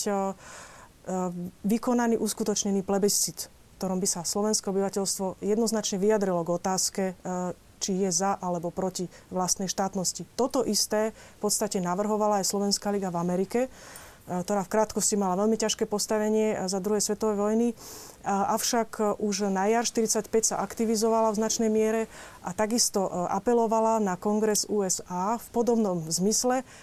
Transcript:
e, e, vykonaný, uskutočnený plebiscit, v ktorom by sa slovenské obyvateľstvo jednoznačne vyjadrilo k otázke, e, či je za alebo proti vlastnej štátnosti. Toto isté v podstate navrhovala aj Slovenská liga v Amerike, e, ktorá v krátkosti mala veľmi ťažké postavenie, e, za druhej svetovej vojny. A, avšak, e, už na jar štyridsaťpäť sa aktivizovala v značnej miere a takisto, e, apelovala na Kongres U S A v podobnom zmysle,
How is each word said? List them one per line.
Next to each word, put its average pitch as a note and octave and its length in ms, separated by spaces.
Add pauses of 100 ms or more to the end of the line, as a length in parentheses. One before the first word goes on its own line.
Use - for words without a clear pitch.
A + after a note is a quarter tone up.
e, G#3+ 80
e, - 0 (1500)
vykonaný, A#3 480
uskutočnený G#3 720
plebiscit, G3 640
v - 220 (100)
ktorom F#3 160
by G3 80
sa F3 160
slovenské G#3 480
obyvateľstvo F#3+ 720
jednoznačne G#3+ 560
vyjadrilo F#3+ 480
k F3 80
otázke, F#3+ 560
e, F3+ 40 (680)
či F#3 160
je F#3+ 160
za G3 240
alebo F3 320
proti F#3 400 (240)
vlastnej F#3 320
štátnosti. F#3+ 560 (160)
Toto C4 240
isté G#3+ 480 (320)
v G#3 80
podstate G3+ 320
navrhovala G#3 560
aj F#3 80
Slovenská G3+ 480
liga F#3+ 160
v E3+ 80
Amerike, F3+ 480
e, - 20 (560)
ktorá F3+ 400
v - 80
krátkosti G#3+ 480
mala F#3 160
veľmi G#3+ 240
ťažké G#3+ 240
postavenie, G#3+ 720
e, F#3 80
za F#3+ 160
druhej G3+ 240
svetovej G#3+ 320
vojny. A3 320 (560)
A, G3 320
avšak, A3+ 400
e, G#3 240
už G3+ 320
na F#3+ 160
jar A3+ 160
štyridsaťpäť A3 720
sa - 80
aktivizovala A3 640
v A3 160
značnej A3 240
miere A3 400 (320)
a F3+ 160
takisto, G#3+ 480
e, F3 240
apelovala A3+ 720
na F#3+ 160
Kongres G#3+ 560
U G#3 80
S F#3 320
A F#3+ 240
v - 160
podobnom G#3+ 560
zmysle, A3 560 (180)